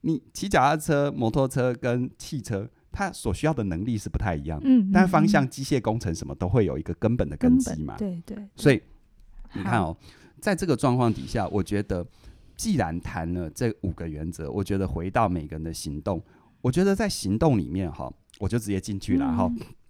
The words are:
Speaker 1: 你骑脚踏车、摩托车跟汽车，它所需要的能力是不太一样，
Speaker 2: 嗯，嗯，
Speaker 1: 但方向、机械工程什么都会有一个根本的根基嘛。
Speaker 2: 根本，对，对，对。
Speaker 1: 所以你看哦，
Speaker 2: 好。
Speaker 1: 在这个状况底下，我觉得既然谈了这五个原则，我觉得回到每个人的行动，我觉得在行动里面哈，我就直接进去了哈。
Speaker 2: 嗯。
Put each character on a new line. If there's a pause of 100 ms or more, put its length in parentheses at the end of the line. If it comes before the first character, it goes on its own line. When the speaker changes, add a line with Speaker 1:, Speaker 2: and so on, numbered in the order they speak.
Speaker 1:
你 (100)
骑
脚
踏
车、
摩
托
车
跟
汽
车， (240)
它
所
需
要
的
能
力
是
不
太
一
样，
Speaker 2:
嗯，
嗯，
Speaker 1:
但
方
向、
机
械
工
程
什
么
都
会
有
一
个
根
本
的
根
基
嘛。
Speaker 2:
根
本，
对，
对，
对。
Speaker 1:
所
以 (720)
你
看
哦，
Speaker 2:
好。 (420)
Speaker 1:
在
这
个
状
况
底
下，
我
觉
得 (540)
既
然
谈
了
这 (100)
五
个
原
则，
我
觉
得
回
到
每
个
人
的
行
动， (420)
我
觉
得
在
行
动
里
面
哈， (280)
我
就
直
接
进
去
了
哈。
Speaker 2:
嗯。 (300)